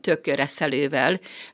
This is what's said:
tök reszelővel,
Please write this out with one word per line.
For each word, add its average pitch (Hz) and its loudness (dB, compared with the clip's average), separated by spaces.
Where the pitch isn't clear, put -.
tök 160 0
reszelővel, 139 0